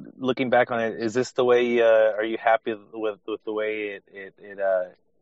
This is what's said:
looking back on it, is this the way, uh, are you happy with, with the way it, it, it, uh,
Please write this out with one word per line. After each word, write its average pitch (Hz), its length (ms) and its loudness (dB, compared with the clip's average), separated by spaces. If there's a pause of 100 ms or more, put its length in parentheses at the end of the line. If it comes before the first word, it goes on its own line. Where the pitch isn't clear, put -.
(180)
looking 127 320 -2
back 123 220 4
on 117 100 -2
it, 110 200 -4
is 110 120 -4
this 123 180 -2
the 127 120 0
way, 120 380 4
uh, 117 40 6 (280)
are 107 100 -4
you 113 140 -4
happy 113 380 0 (180)
with, 107 340 -6
with 107 160 -6
the 110 100 -8
way 107 420 -4
it, 95 80 -16 (100)
it, 95 260 -16
it, 101 200 -18
uh, 95 240 0 (380)